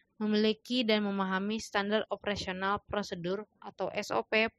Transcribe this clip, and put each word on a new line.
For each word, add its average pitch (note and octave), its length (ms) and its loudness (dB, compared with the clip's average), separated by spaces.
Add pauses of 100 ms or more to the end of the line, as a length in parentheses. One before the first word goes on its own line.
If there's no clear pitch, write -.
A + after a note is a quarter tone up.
(140)
Memiliki A3 720 2
dan G#3+ 160 4
memahami G3 560 0
standar G#3 480 0
operasional G3 800 -2
prosedur F#3+ 560 -4 (160)
atau G3 320 -6
S - 240 -4
O - 80 2
P A3 240 2 (120)